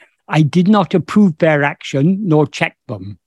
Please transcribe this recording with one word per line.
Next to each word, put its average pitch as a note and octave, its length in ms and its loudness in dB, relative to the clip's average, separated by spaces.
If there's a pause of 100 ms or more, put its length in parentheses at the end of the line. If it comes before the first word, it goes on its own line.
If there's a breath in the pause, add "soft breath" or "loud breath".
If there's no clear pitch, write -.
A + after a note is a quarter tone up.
(300 soft breath)
I D#3 120 2
did F3 260 0
not G#3 240 2
approve F#3+ 460 0
their D3+ 260 2
action D#3 560 -2
nor D3+ 260 2
check - 300 -6 (100)
them, G2+ 400 -12